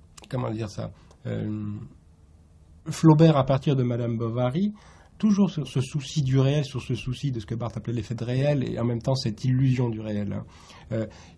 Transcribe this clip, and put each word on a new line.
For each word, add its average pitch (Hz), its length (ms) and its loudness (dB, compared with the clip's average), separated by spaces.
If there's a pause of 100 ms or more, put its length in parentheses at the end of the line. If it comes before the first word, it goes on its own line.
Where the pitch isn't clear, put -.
(280)
comment 123 220 -4
dire 110 180 -6
ça, 110 240 -10 (320)
euh, 107 480 -6 (1160)
Flaubert, 156 480 8
à 131 60 2
partir 135 300 2
de 131 80 2
Madame 120 360 -2
Bovary, 123 560 -2 (420)
toujours 202 320 4
sur 147 180 -4
ce - 140 -2
souci 147 400 -4
du 131 180 2
réel, 139 280 4
sur 123 160 -8
ce 127 120 -4
souci 127 360 -4
de 117 100 -4
ce - 60 -12
que - 80 -6
Barthes 117 240 -6
appelait 117 160 -6
l'effet 117 200 -6
de 117 100 -6
réel, 131 440 0
et 117 100 -6
en 117 60 -2
même 120 160 -2
temps 135 140 0
cette 117 300 -4
illusion 127 440 2
du 110 120 -6
réel, 104 340 -4
hein. 107 100 -8 (480)
Euh, 110 140 -2 (320)